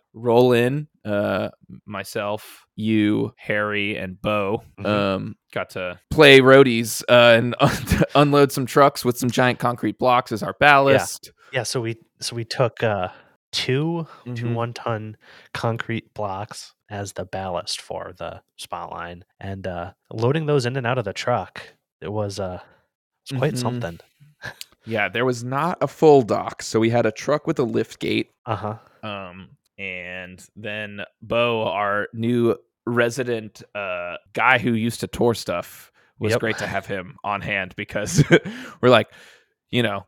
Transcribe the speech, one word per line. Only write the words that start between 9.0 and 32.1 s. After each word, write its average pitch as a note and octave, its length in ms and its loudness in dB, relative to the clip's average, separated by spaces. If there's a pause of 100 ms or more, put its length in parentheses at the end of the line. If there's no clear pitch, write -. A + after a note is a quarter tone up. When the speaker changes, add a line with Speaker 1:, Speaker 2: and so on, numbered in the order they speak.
Speaker 1:
with B2 120 0
some B2+ 140 -2
giant B2 280 0
concrete A#2+ 400 -2
blocks B2 320 2
as A2 120 -6
our G2 160 -6
ballast. C#3 680 4 (240)
Speaker 2:
Yeah. C3+ 80 -4
Yeah, A#2 40 -2
so B2 180 -6
we, A2+ 160 -6 (220)
so - 160 -10
we A#2 100 -6
took, - 360 -2
uh, G2+ 280 -2 (420)
two D#3 560 -4 (180)
Speaker 1:
Mm-hmm. B2 80 -10
Speaker 2:
two A#2 200 -6
one A#2 200 -4
ton G#2+ 420 -8 (380)
concrete A2+ 640 -6
blocks G2+ 580 -10 (160)
as G2+ 240 -10
the F#2+ 120 -10
ballast F#2 560 -8
for F2+ 360 -12
the F2 240 -12 (180)
Spotline, F2 640 -12 (160)
and, G2 280 -10
uh, F2 260 -8 (180)
loading C3+ 340 0
those C#3+ 220 0
in B2+ 100 -6
and B2 100 -4
out B2 120 -2
of A2 60 -4
the F#2+ 80 -6
truck, - 480 -4 (400)
it - 100 -10
was, G#2 280 -6
uh, F#2 200 -8 (680)
it C#3 40 -10
was C3 60 -4
quite C#3 140 0
Speaker 1:
Mm-hmm. B2 80 -6
Speaker 2:
something. A#2+ 380 -6 (840)
Speaker 1:
Yeah, G#2+ 220 -2
there A2+ 160 -4
was B2 220 -2
not C#3 360 -4
a D3 60 0
full C#3+ 360 6
dock, F#2+ 380 -4
so - 180 -4
we A2+ 100 2
had A#2 160 2
a G#2+ 60 0
truck - 360 -4
with D#3+ 100 -4
a C#3+ 60 0
lift A2+ 360 -4
gate. A2 320 -4 (140)
Speaker 2:
Uh-huh. G#2+ 300 -6 (260)
Speaker 1:
Um, F#2+ 480 -14 (280)
and F2+ 680 -12 (120)
then G#2 480 -10 (160)
Bo, A#2 420 0
our G2+ 480 -2